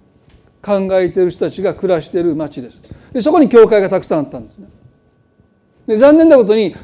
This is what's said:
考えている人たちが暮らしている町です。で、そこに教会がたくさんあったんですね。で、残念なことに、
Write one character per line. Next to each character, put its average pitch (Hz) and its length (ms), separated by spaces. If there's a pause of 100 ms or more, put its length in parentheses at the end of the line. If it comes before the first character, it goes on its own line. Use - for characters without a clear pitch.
(640)
考 196 300
え 185 160
て 185 120
い 180 40
る 175 60
人 - 140
た 151 60
ち 190 100
が 185 140
暮 180 180
ら 160 80
し - 60
て 180 120
い 170 40
る 165 120
町 147 280
で 117 80
す。 - 100 (300)
で、 254 100
そ 302 100
こ 349 80
に 269 80
教 226 200
会 208 140
が 190 80
た 190 100
く 185 60
さ 185 100
ん 156 40
あ - 40
っ 139 60
た 135 100
ん 110 80
で - 60
す - 40
ね。 98 100 (1160)
で、 220 120
残 285 200
念 320 120
な 285 80
こ 233 80
と 208 100
に、 208 180 (100)